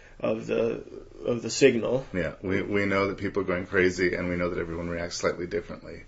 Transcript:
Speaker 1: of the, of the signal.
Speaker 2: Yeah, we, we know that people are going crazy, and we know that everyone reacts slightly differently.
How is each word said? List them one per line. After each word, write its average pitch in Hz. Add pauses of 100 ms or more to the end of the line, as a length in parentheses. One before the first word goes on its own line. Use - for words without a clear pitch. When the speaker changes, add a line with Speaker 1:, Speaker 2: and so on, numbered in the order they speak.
(200)
Speaker 1:
of 113
the, 113 (440)
of 120
the 110
signal. 120
Speaker 2:
Yeah, 82
we, 95
we 101
know 98
that 98
people 101
are 90
going 90
crazy, 92
and 90
we 87
know 87
that 85
everyone 85
reacts 85
slightly 85
differently. 85